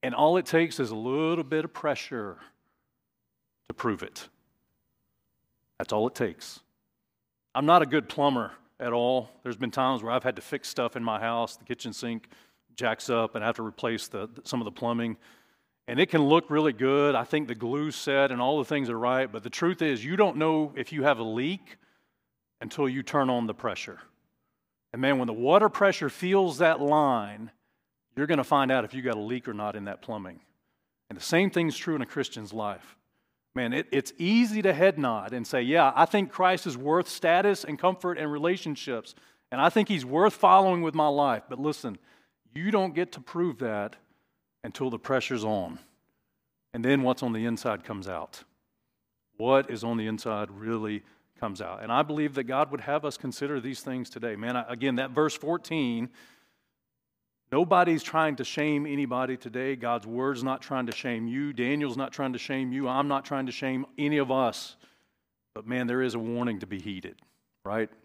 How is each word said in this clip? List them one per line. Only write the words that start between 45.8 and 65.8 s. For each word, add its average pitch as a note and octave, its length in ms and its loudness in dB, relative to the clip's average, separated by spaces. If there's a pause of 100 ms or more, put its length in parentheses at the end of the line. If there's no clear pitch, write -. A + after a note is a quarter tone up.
And A#2 100 -6
then C3+ 180 4
what's B2 200 0
on B2 100 -2
the A2 120 -2
inside A2+ 400 -4
comes G2 240 -10
out. F2 340 -10 (920)
What C3 340 4
is A2+ 140 -6
on A#2 120 -2
the A2 120 -2
inside G#2+ 420 -4
really G#2+ 540 -6 (340)
comes G2+ 240 -6
out. F#2+ 220 -10
And A2 80 -4
I C3+ 100 4
believe D3+ 320 -2
that C3+ 100 -2
God C3+ 280 -2
would C#3 80 -6
have D3 240 -4
us C#3+ 120 -4
consider C#3 440 -6
these B2 200 -10
things B2+ 300 -8
today. A#2 240 -8
Man, A#2 220 -4
I, A#2+ 120 -4
again, B2 280 -2
that C3 160 -4
verse D3+ 220 2
fourteen, C#3 760 -4 (1400)
nobody's E3+ 500 4
trying D#3 340 0
to B2+ 80 -6
shame D3 420 -2
anybody C3 500 -2
today. B2+ 400 -6
God's A#2 300 -4
word's B2 360 -2
not C3 200 -2
trying C3 240 -4
to A#2 60 -6
shame A#2 360 -4
you. C#3 240 -4
Daniel's B2+ 440 -2
not C3+ 140 -6
trying C3+ 220 -4
to B2 60 -6
shame C3 340 -4
you. C3+ 160 -2
I'm C3+ 180 0
not C#3 180 -2
trying C3+ 220 -4
to B2 60 -8
shame C3 340 -4 (100)
any D3 200 0
of C3+ 160 2
us. C3 420 -2 (800)
But A2 100 -14
man, B2 220 -4